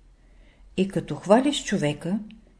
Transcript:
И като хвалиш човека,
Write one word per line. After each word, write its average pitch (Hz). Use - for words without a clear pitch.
И 190
като 160
хвалиш 262
човека, 165